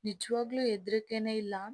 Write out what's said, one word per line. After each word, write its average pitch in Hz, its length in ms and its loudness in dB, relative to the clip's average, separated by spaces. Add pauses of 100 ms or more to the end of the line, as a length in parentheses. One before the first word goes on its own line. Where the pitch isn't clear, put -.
ನಿಜವಾಗ್ಲೂ 233 580 0
ಹೆದ್ರಿಕೆನೇ 220 760 0
ಇಲ್ಲ. 202 180 -2 (180)